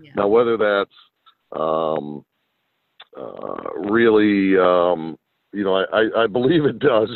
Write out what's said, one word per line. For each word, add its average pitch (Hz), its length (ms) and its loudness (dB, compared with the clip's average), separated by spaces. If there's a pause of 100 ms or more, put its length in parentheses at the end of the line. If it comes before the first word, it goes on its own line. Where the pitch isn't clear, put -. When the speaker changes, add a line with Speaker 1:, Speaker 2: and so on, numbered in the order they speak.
Speaker 1:
Yeah. - 120 -20
Speaker 2:
Now, 101 120 0
whether 120 300 2
that's, 101 360 0 (600)
um, 78 720 -4 (920)
uh, 50 600 -12
really, 104 800 2
um, 87 600 2 (360)
you 101 100 -6
know, 95 120 0
I, 95 80 0 (100)
I, 107 300 0
I 113 40 0
believe 131 380 0
it 117 140 -2
does, 110 360 2